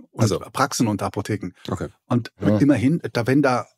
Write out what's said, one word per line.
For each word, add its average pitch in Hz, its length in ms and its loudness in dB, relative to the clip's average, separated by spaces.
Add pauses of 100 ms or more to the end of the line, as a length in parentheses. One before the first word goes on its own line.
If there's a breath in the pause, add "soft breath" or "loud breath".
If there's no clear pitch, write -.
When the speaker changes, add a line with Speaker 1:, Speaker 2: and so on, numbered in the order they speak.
(120)
Speaker 1:
und - 120 -2
Speaker 2:
Also. 95 160 2
Speaker 1:
Praxen - 480 -2
und 104 160 -2
Apotheken. 98 480 -6 (180 soft breath)
Speaker 2:
Okay. - 200 -6 (180)
Speaker 1:
Und 120 240 -2 (100)
Speaker 3:
Ja. 104 160 2
Speaker 1:
immerhin, 139 440 2 (120)
da, 117 140 -2
wenn 139 160 4
da 127 240 0 (100)